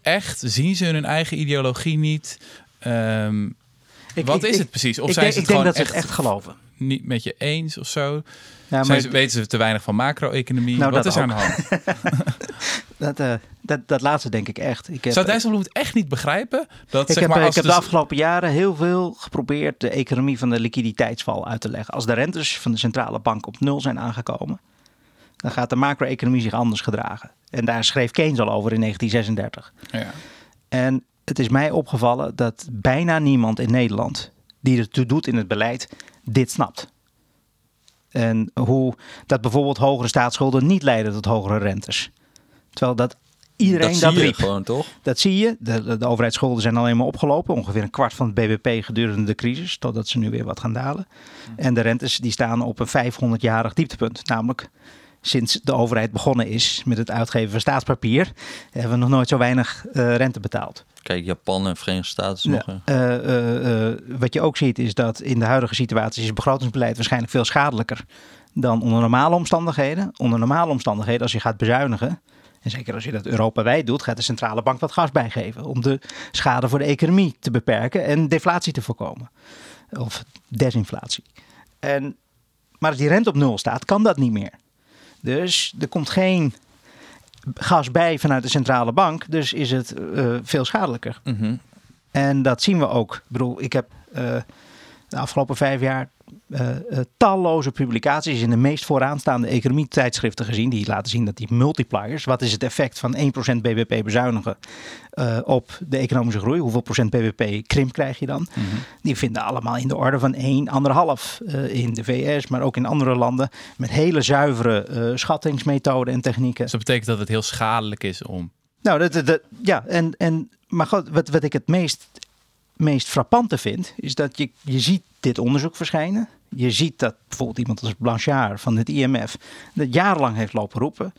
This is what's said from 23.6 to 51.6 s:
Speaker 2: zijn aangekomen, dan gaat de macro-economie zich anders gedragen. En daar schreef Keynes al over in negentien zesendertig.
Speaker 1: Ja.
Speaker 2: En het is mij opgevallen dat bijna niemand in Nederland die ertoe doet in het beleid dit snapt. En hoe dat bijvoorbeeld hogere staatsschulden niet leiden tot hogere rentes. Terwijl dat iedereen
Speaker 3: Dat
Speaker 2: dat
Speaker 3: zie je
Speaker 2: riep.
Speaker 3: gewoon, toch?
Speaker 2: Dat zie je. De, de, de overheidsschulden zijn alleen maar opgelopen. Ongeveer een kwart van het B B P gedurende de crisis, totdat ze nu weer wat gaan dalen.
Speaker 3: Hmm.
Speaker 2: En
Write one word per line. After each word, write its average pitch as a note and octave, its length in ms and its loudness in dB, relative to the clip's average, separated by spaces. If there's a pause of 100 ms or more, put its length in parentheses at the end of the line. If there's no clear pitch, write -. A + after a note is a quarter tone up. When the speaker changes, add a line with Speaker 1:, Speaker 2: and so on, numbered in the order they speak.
Speaker 2:
zijn C3 180 -4
aangekomen, A#2+ 600 -6 (760)
dan - 160 -6
gaat B2 180 -2
de B2 60 -2
macro-economie C3 640 0
zich A2 120 -2
anders A#2 280 0
gedragen. G#2+ 500 -6 (180)
En A#2 160 -4
daar A#2 180 0
schreef B2 280 2
Keynes D#3 280 2
al G#2+ 120 2
over G#2+ 220 0
in A2 60 2
negentien G#2+ 300 0
zesendertig. G#2+ 640 -2 (180)
Speaker 1:
Ja. A2 200 -6 (580)
Speaker 2:
En C3 340 0 (220)
het - 140 -2
is A#2+ 100 2
mij C#3 220 2
opgevallen B2+ 640 0
dat - 360 -2
bijna D3 480 2
niemand B2 400 4
in A#2+ 120 2
Nederland A#2 600 0 (280)
die C3 200 4
ertoe A#2+ 260 0
doet C#3 220 0
in A#2+ 80 0
het G#2 120 -2
beleid A2 420 -2 (340)
dit B2 280 2
snapt. - 360 -4 (1200)
En A2+ 440 0
hoe B2+ 400 2 (320)
dat C3 160 2
bijvoorbeeld C3+ 360 2
hogere B2+ 300 0
staatsschulden B2+ 580 2
niet F3+ 180 4
leiden A2 300 2
tot G#2 120 -4
hogere G#2 320 0
rentes. G2 520 -4 (640)
Terwijl B2+ 220 0
dat A#2+ 200 0 (400)
iedereen F3+ 360 4
Speaker 3:
Dat F3 100 0
Speaker 2:
dat D#3+ 100 8
Speaker 3:
zie F3 80 4
je E3 60 6
Speaker 2:
riep. B2+ 100 2
Speaker 3:
gewoon, G2 280 0
toch? C3 240 -4 (140)
Speaker 2:
Dat C3 180 -2
zie F#3+ 180 4
je. A3+ 220 2
De, A2+ 240 -2
de, A#2 140 -2
de A2+ 100 -2
overheidsschulden A#2+ 540 2
zijn A#2 160 2
alleen A#2+ 200 4
maar B2 80 2
opgelopen. D3 500 0
Ongeveer G2+ 280 -2
een G#2 60 -4
kwart B2 240 0
van A#2 200 -2
het A2 160 2
B A2 80 2
B - 40 -8
P A#2 220 0
gedurende A2 400 0
de G#2+ 120 0
crisis, C#3 420 -4
totdat A2 300 -4
ze - 100 -4
nu A2 120 0
weer A2+ 160 -4
wat - 140 -8
gaan A2+ 140 -4
dalen. C3+ 340 -6 (380)
Speaker 3:
Hmm. A2+ 120 -18
Speaker 2:
En B2+ 160 0